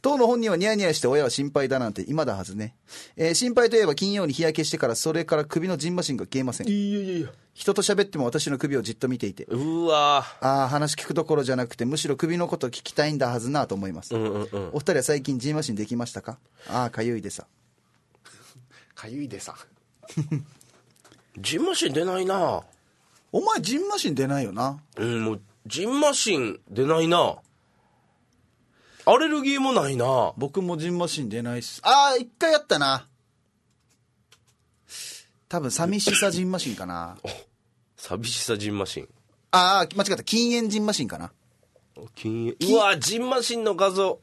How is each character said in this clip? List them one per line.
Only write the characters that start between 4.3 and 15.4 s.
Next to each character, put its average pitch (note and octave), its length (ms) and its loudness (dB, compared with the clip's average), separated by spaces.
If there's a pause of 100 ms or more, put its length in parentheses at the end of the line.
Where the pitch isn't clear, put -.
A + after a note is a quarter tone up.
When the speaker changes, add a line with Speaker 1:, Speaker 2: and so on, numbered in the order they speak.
Speaker 1:
日 D#3+ 120 -2
焼 D#3 120 2
け D#3+ 80 0
し D3 60 -2
て D#3+ 80 -4
か C3 100 0
ら、 A2+ 80 0
そ D#3+ 160 -2
れ D#3+ 140 -2
か D#3+ 100 2
ら D3+ 80 2
首 E3 240 -2
の F#3 80 -2
蕁 D#3+ 180 -4
麻 F3+ 80 -2
疹 C#3+ 140 -4
が G#2 80 -4
消 C3 160 -4
え - 20 -2
ま B2+ 120 -4
せ - 100 -8
ん。 A#3+ 40 -2
Speaker 2:
い G3+ 260 0
や G3+ 60 -2
い F#3+ 80 -6
や F#3 100 -4
い - 20 -2
や。 C3+ 80 -6 (240)
Speaker 1:
人 - 220 0
と G3+ 80 2
喋 G3+ 220 4
っ - 20 -8
て G3 100 -10
も C#3+ 80 0
私 C#3+ 260 -2
の C#3 60 -2
首 C#3 220 0
を A2+ 40 -2
じ A2 100 -6
っ - 20 -6
と B2+ 140 -2
見 B2+ 100 -2
て A#2 80 -4
い F#2+ 80 -6
て。 - 100 -14
Speaker 2:
う D#3+ 400 -2
わ。 D3 400 4 (160)
Speaker 1:
あ C3+ 240 4
ー、 B2+ 40 0
話 D3 260 0
聞 - 120 -10
く - 60 -4
ど D#3+ 140 0
こ D#3 100 4
ろ C#3+ 80 2
じ B2+ 80 0
ゃ B2+ 40 2
な B2 100 0
く - 80 -12
て、 A#2+ 100 -4
む C#3+ 140 0
し D3+ 100 -4
ろ C#3 80 2
首 E3+ 220 0
の F3 100 0
こ F3 80 -2
と C3+ 120 -2
聞 - 140 -8
き - 100 -12
た D3+ 140 2
い D3+ 60 0
ん D3+ 60 -2
だ C3 100 2
は A#2+ 120 0
ず A#2+ 100 -4
な C#3+ 160 0
と - 80 -4
思 G2 140 -4
い F#2 40 -8
ま D#2+ 100 -10
す。 - 120 -10
Speaker 2:
う A2+ 40 0
ん A2 60 0
う G#2 140 -2
ん G#2 120 -4
う G2+ 80 -4
ん。 F#2 140 -6
Speaker 1:
お D3 60 -2
二 - 20 -4
人 F3+ 160 2
は C3+ 60 2
最 D3 200 0
近 C3+ 160 -2
蕁 C3+ 140 -4